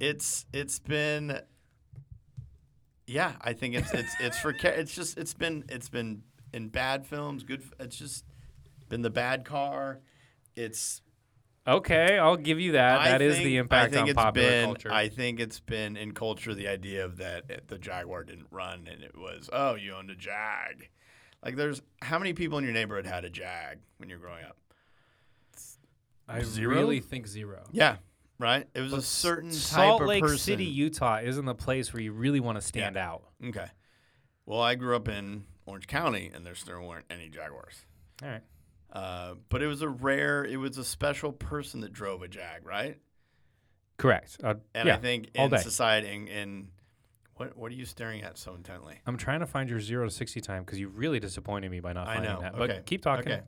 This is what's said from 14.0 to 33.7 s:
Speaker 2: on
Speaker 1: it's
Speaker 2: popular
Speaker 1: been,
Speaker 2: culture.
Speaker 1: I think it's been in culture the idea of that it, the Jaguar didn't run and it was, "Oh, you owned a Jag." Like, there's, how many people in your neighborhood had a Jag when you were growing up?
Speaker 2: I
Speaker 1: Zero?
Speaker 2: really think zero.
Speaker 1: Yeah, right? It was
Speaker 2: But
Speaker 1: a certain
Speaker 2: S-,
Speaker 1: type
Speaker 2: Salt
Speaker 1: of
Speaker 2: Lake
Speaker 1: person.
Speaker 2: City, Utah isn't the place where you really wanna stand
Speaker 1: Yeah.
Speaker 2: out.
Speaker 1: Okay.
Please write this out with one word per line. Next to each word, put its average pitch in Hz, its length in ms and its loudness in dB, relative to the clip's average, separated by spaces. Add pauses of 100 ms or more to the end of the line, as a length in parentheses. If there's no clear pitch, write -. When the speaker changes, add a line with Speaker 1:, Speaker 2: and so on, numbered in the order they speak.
Speaker 2:
on 113 60 6
Speaker 1:
it's 139 80 4
Speaker 2:
popular 120 340 8
Speaker 1:
been, 120 140 6
Speaker 2:
culture. 110 280 -2
Speaker 1:
I 107 160 4
think 117 300 -2
it's 113 220 -4
been 107 360 -4
in 107 160 -8
culture 110 440 -4
the 98 100 -6
idea 98 380 -2
of 90 140 -8
that 90 300 -8
it, - 200 -14
the 101 100 -10
Jaguar 90 460 -8
didn't 87 260 -18
run 90 400 -10
and 80 100 -16
it - 160 -18
was, 87 360 -14
"Oh, 131 240 0
you 98 180 -10
owned 95 160 -12
a 95 60 -12
Jag." 98 720 -8 (540)
Like, 127 120 -6
there's, 143 260 -2 (220)
how 160 160 0
many 190 140 0
people 160 260 -2
in 139 60 0
your 123 80 0
neighborhood 104 340 0
had 90 180 -4
a 87 60 -10
Jag 87 480 -10 (200)
when - 120 -16
you 92 60 -12
were 82 60 -18
growing 85 220 -14
up? 82 120 -20 (1700)
Speaker 2:
I 117 140 -4
Speaker 1:
Zero? 113 320 0
Speaker 2:
really 156 260 4
think 120 280 -10
zero. 101 420 -12
Speaker 1:
Yeah, 151 260 6 (420)
right? 123 360 2
It 123 60 -2
was 131 120 -2
Speaker 2:
But 139 80 0
Speaker 1:
a - 20 -2
certain 170 480 0
Speaker 2:
S-, 156 200 -2
Speaker 1:
type 151 60 0 (120)
Speaker 2:
Salt 220 140 8
Speaker 1:
of 202 60 4
Speaker 2:
Lake 202 140 4
Speaker 1:
person. 151 160 6
Speaker 2:
City, 190 260 0
Utah 139 580 2
isn't 131 220 -2
the 127 100 -2
place 131 400 -2
where 117 80 -6
you 107 100 -4
really 131 280 2
wanna 117 220 0
stand 98 340 -2
Speaker 1:
Yeah. 92 140 -2
Speaker 2:
out. 82 120 -10 (220)
Speaker 1:
Okay. 107 220 -8 (800)